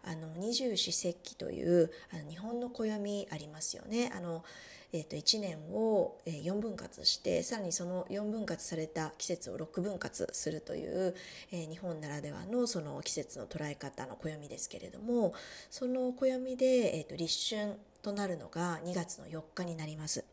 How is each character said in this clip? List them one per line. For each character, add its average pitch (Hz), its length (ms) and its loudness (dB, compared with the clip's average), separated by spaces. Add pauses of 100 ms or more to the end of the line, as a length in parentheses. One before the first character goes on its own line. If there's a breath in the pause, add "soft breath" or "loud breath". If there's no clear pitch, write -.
あ 170 120 -6
の、 160 220 -8
二 214 160 0
十 240 220 2
四 180 160 2
節 170 320 2
気 - 120 -10
と - 160 -4
い - 140 -2
う、 170 260 8 (220 loud breath)
あ 175 40 -6
の、 147 120 -8
日 165 80 -8
本 233 220 -4
の 247 100 -2
暦 208 600 0
あ 156 60 -4
り 147 100 -8
ま 151 140 -8
す - 160 -2
よ - 80 -12
ね。 233 300 0
あ 190 40 -6
の、 170 240 -4 (520 loud breath)
え 160 60 0
っ - 40 -8
と、 151 120 -8
一 214 220 2
年 180 180 -2 (160)
を、 214 520 4
え 170 60 -4
ー、 147 120 -4
四 190 180 2
分 208 160 -4
割 - 260 -10
し - 140 6
て、 170 260 2
さ 233 140 0
ら 208 60 -4
に 170 100 0
そ 175 120 0
の 180 240 -2
四 208 220 -2
分 214 140 -2
割 170 200 0
さ 170 120 0
れ 156 100 0
た 156 300 -2
季 - 100 -2
節 170 240 0
を 101 60 -6
六 160 240 -2
分 190 180 0
割 - 320 -2
す - 180 4
る 156 120 -2
と - 140 -6
い - 120 -4
う、 185 280 2 (360 loud breath)
え 170 120 -4
ー、 156 60 -8
日 160 80 -8
本 175 220 -4
な 151 80 -6
ら 147 140 -4
で 147 100 -6
は 160 140 -8
の 240 200 2
そ 190 140 2
の 139 220 -6
季 - 100 -2
節 - 260 -2
の 113 80 -6
捉 151 240 -4
え 147 60 -4
方 135 320 -6
の 117 80 -8
暦 156 320 -8
で - 100 -8
す - 120 -2
け - 100 -10
れ - 100 -10
ど - 120 -12
も、 226 320 4 (360 loud breath)
そ - 160 -4
の 254 280 2
暦 254 420 2
で、 247 400 8
え 160 60 0
っ - 60 -6
と、 - 100 -6
立 170 380 0
春 208 180 0 (280)
と 202 120 -2
な 202 120 0
る 180 120 0
の - 100 -10
が 170 380 0
二 180 80 -2
月 170 240 -2
の - 100 -14
四 156 160 -6 (100)
日 185 120 -4
に 170 100 -4
な 156 100 -4
り 156 120 -6
ま 151 100 -4
す。 - 260 2